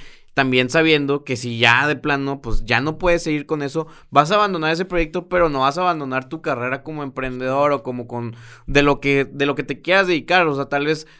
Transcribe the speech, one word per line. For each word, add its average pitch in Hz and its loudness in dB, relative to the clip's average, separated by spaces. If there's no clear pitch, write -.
También 127 2
sabiendo 143 2
que 131 -4
si 120 -6
ya 120 4
de 147 0
plano, 139 -4
pues, 117 2
ya 117 0
no 156 -4
puedes 170 0
seguir 151 -4
con 151 -4
eso, 156 -6
vas 151 4
a 214 2
abandonar 180 0
ese 170 -2
proyecto, 170 -4
pero 175 2
no 139 -2
vas 135 2
a - -2
abandonar 139 -2
tu 160 -10
carrera 127 -4
como 156 -10
emprendedor 131 -2
o 139 -2
como 123 -8
con, 120 -8
de 143 4
lo 143 2
que, 139 0
de 139 -4
lo 139 0
que 143 -4
te 139 -10
quieras 190 2
dedicar. 175 2
O 151 0
sea, 139 -4
tal 143 -2
vez 156 -4